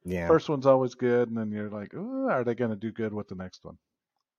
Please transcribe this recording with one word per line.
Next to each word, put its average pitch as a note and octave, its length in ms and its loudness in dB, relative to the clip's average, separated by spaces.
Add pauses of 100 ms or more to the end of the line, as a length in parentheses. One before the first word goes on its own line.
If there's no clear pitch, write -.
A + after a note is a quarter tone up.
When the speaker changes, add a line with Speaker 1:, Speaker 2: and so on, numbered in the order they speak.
Speaker 1:
Yeah. F2+ 220 -2
Speaker 2:
first D#3+ 220 4
one's C#3 180 0
always C3 280 6
good, A#2+ 340 2
and A2+ 80 -4
then A2 160 -2
you're G#2+ 180 -6
like, G#2 240 -10
"Ooh, C4 340 -6
are C#3+ 140 2
they A#2 120 0
gonna A2+ 220 -2
do G#2+ 140 -6
good G#2+ 240 -4
with G#2 140 -8
the G2 80 -12
next F2+ 280 -14
one?" - 140 -16 (600)